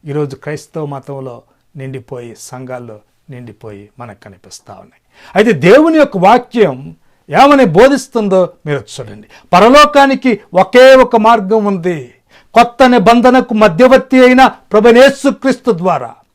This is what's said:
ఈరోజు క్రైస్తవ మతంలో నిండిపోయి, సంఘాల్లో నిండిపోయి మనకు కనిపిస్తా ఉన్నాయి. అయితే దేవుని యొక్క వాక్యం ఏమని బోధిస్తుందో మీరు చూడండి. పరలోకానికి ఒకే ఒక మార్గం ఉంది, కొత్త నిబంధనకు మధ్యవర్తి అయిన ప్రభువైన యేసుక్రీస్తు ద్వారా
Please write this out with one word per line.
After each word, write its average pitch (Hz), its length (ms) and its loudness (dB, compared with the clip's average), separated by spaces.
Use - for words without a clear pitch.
ఈరోజు 143 300 -8
క్రైస్తవ 151 500 -14
మతంలో 135 560 -16
నిండిపోయి, 127 640 -16
సంఘాల్లో 123 600 -18
నిండిపోయి 107 600 -20
మనకు 117 200 -20
కనిపిస్తా 98 540 -20
ఉన్నాయి. - 280 -20
అయితే 214 160 0
దేవుని 247 460 2
యొక్క 277 200 -2
వాక్యం 180 800 -2
ఏమని 269 360 2
బోధిస్తుందో 196 840 0
మీరు 143 180 -8
చూడండి. 104 340 -20
పరలోకానికి 269 840 2
ఒకే 247 420 4
ఒక 247 200 2
మార్గం 220 500 0
ఉంది, 170 480 -8
కొత్త 240 360 2
నిబంధనకు 240 640 0
మధ్యవర్తి 247 720 0
అయిన 254 220 4
ప్రభువైన 233 260 2
యేసుక్రీస్తు 269 760 0
ద్వారా 160 400 -6